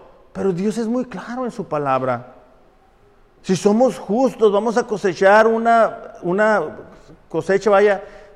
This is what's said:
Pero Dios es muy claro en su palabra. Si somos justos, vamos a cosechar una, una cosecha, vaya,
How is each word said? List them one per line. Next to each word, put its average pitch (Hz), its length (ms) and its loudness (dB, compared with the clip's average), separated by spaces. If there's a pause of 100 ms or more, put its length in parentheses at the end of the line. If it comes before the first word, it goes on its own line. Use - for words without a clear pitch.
(320)
Pero 190 200 -2
Dios 202 260 -4
es 226 80 -4
muy 247 200 -4
claro 240 380 -10
en 226 60 -6
su - 160 -10
palabra. 131 680 -4 (1040)
Si 190 140 -4
somos 214 420 2
justos, 220 540 0
vamos 208 260 0
a 240 120 0
cosechar 202 580 4
una, 226 760 0
una 190 560 -2 (500)
cosecha, 196 420 -2
vaya, 202 320 4 (340)